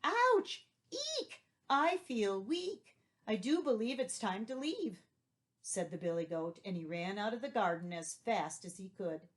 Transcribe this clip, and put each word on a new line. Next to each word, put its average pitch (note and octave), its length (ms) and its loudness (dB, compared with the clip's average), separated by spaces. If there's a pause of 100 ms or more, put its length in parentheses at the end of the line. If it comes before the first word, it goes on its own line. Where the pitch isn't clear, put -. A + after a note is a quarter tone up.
Ouch! A4+ 640 4 (240)
Eek! D5 520 -6 (260)
I D#4 280 4
feel G#3 440 0
weak. F4 540 -4 (320)
I A3 80 0
do C4 260 2
believe B3 380 2
it's - 200 -2
time G3+ 280 -2
to C4 80 -6
leave, D4 460 -4 (600)
said E3+ 300 -4
the F3 60 -8
billy E3+ 280 -2
goat, E3 400 -4
and F#3+ 100 -4
he E3 100 -4
ran F3 320 -4
out G#3+ 160 -2
of A#3 80 -6
the C4+ 80 -6
garden F3 440 0
as E3 220 -6 (100)
fast F3+ 400 0
as F3 120 -12
he F#3+ 120 -12
could. E3 320 -4 (160)